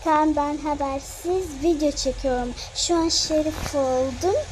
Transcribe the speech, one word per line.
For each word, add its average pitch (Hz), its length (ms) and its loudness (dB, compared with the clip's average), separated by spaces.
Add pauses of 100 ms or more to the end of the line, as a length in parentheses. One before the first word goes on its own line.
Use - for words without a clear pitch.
Kaan'dan 302 540 2
habersiz 285 880 -2 (180)
video 302 280 4
çekiyorum. 247 640 -2 (220)
Şu - 200 0
an 330 140 2
Şerif 311 640 0
oldum. 262 600 2 (160)